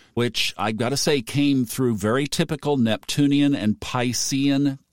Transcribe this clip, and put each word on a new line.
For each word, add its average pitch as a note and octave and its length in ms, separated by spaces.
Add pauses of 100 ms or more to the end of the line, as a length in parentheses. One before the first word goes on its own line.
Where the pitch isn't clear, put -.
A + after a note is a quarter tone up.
(140)
which - 440
I G2+ 140
gotta A#2 240
say C#3+ 260
came C#3 440
through A#2+ 320
very A2 280
typical D3 520
Neptunian C#3+ 760
and G#2+ 280
Piscean C3+ 1000 (140)